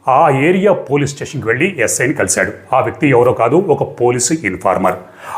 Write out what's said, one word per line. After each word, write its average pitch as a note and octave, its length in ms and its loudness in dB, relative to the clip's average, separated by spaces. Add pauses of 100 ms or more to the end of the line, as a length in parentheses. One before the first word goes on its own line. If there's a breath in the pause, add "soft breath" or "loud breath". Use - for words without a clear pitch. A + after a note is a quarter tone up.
ఆ D3 220 4
ఏరియా F3+ 420 2
పోలీస్ C#3+ 400 -2
స్టేషన్కి - 340 -10
వెళ్ళి B2+ 360 0
ఎస్ఐని B2+ 300 0
కలిశాడు. G2 640 -2
ఆ C3 40 4
వ్యక్తి B2 280 -2
ఎవరో A#2+ 240 4
కాదు, A#2+ 240 2
ఒక E3+ 440 -2
పోలీసు B2 340 0
ఇన్ఫార్మర్. F#2 600 -2 (440 loud breath)